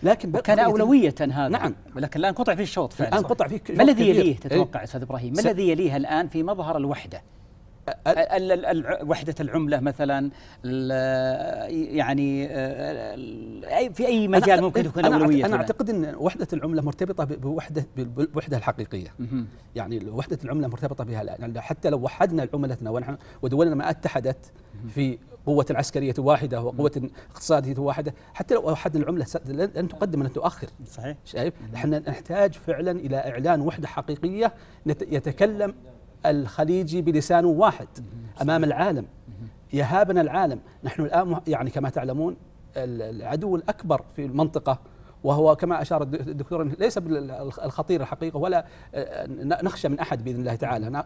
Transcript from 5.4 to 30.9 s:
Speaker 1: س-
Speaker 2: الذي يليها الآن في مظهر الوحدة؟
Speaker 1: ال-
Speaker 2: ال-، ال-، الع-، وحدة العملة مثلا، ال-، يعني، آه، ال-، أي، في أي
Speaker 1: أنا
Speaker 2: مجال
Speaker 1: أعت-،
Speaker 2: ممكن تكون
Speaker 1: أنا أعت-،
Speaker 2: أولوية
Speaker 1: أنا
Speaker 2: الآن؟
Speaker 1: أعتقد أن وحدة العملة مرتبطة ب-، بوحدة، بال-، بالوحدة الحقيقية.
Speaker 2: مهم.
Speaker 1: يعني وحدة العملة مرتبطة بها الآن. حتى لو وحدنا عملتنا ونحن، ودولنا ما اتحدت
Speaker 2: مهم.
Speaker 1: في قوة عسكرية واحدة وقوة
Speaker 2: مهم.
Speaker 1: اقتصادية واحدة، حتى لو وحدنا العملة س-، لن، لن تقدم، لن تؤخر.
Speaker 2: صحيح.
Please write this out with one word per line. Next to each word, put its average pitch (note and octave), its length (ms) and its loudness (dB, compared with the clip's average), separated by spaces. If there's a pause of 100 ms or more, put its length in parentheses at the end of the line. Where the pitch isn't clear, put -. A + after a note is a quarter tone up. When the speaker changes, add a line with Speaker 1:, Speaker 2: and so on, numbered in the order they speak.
Speaker 1:
س- - 40 4
Speaker 2:
الذي F#3 240 2
يليها D#3+ 260 2
الآن D#3 320 0
في D#3+ 140 -2
مظهر E3 340 -2
الوحدة؟ C#3 460 -4 (840)
Speaker 1:
ال- D#3+ 120 4
Speaker 2:
ال-، F#3 340 2
ال-، F3 140 0
الع-، D#3+ 380 0
وحدة D3 360 -2
العملة D3 400 0
مثلا، C#3 500 0 (340)
ال-، C3 1300 -2
يعني، C#3 500 2
آه، C3+ 680 -6
ال-، A2+ 500 -12
أي، B3 300 0
في A#3+ 120 -2
أي A3+ 200 4
Speaker 1:
أنا F#3+ 120 4
Speaker 2:
مجال F#3+ 120 6
Speaker 1:
أعت-، F3+ 120 8
Speaker 2:
ممكن F3+ 200 2
تكون D#3+ 220 0
Speaker 1:
أنا D3+ 100 6
أعت-، D#3 80 6
Speaker 2:
أولوية D3+ 160 6
Speaker 1:
أنا B2 80 2
Speaker 2:
الآن؟ - 140 2
Speaker 1:
أعتقد G#3 300 -2
أن D#3 280 -2
وحدة E3+ 340 -2
العملة D#3+ 300 -2
مرتبطة E3 420 -2
ب-، C#3 160 -6
بوحدة، D3 460 -4 (100)
بال-، B2+ 80 -4
بالوحدة C#3+ 520 -4
الحقيقية. G#2+ 600 -6
Speaker 2:
مهم. A#2+ 280 -6 (280)
Speaker 1:
يعني A2 360 -6
وحدة C3 340 -6
العملة C3+ 240 -4
مرتبطة C3 360 -6
بها A2 180 -6
الآن. A#2 380 -8
حتى - 300 -4
لو C#3+ 80 0
وحدنا D3 560 -2
عملتنا C3 360 -4
ونحن، B2 260 -6 (260)
ودولنا D3 320 2
ما C#3+ 160 -2
اتحدت C3+ 640 -4 (280)
Speaker 2:
مهم. A#2 80 -12
Speaker 1:
في C3 300 -2 (280)
قوة C#3+ 240 4
عسكرية C3+ 480 -2
واحدة B2+ 440 2
وقوة B2 340 0
Speaker 2:
مهم. C3 140 -6 (200)
Speaker 1:
اقتصادية C3+ 480 0
واحدة، C#3+ 360 -2 (200)
حتى - 200 -2
لو - 160 2
وحدنا D3+ 320 0
العملة E3 220 -2
س-، - 120 -6
لن، D#3 400 -4
لن F3 120 -2
تقدم، D#3+ 340 -2
لن C3+ 100 -2
تؤخر. - 360 -4 (180)
Speaker 2:
صحيح. C#3 380 -10